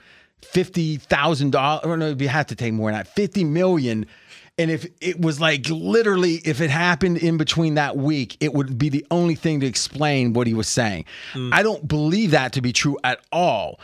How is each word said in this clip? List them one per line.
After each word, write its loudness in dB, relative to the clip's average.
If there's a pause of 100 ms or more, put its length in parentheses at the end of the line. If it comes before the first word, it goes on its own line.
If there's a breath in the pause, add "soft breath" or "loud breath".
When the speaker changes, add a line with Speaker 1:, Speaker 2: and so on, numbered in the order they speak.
(420 soft breath)
Speaker 1:
fifty -2
thousand 0
dollars, 2
or -2
no, -2
we -2
have 0
to -10
take -4
more 0
than -2
that, -10
fifty 0
million. 0 (540 loud breath)
And 0
if -6 (140)
it -4
was, 0
like, 0
literally, 2 (100)
if -2
it 2
happened 2
in 2
between 0
that 0
week, -2
it 0
would 0
be 2
the -2
only 2
thing 0
to 0
explain 0
what 2
he 2
was 0
saying. -2 (280 loud breath)
Speaker 2:
Mm. -2
Speaker 1:
I 6
don't -2
believe 0
that 2
to -4
be -2
true 0
at -2 (120)
all. 0